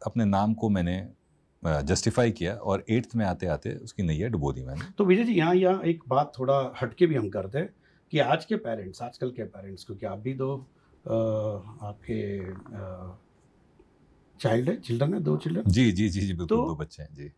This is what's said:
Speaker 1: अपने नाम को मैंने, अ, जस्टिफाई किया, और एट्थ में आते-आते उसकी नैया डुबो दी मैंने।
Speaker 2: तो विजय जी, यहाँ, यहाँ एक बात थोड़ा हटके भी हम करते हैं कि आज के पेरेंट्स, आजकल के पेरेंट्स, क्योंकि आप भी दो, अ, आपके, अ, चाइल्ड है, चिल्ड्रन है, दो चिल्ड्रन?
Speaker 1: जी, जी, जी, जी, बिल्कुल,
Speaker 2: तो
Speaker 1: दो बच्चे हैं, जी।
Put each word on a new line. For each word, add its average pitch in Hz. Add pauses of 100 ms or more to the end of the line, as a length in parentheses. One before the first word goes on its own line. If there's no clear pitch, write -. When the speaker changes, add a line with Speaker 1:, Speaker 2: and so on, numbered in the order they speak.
Speaker 1:
अपने 117
नाम 101
को 110
मैंने, 92 (560)
अ, 78
जस्टिफाई 107
किया, 90
और 98
एट्थ 117
में 107
आते-आते 87
उसकी -
नैया 82
डुबो 73
दी 64
मैंने। 65 (160)
Speaker 2:
तो 208
विजय 190
जी, 240
यहाँ, 175
यहाँ 185
एक 165
बात 139
थोड़ा 131
हटके 123
भी 160
हम 110
करते 98
हैं 185 (360)
कि 156
आज 151
के 220
पेरेंट्स, 107
आजकल 123
के 120
पेरेंट्स, 98
क्योंकि 101
आप 98
भी 123
दो, 135 (400)
अ, - (720)
आपके, 104 (160)
अ, 92 (1200)
चाइल्ड 120
है, 220
चिल्ड्रन 139
है, 208
दो 151
चिल्ड्रन? 170
Speaker 1:
जी, 107
जी, 104
जी, 95
जी, 98
बिल्कुल, 87
Speaker 2:
तो 214
Speaker 1:
दो 240
बच्चे 151
हैं, 76
जी। 143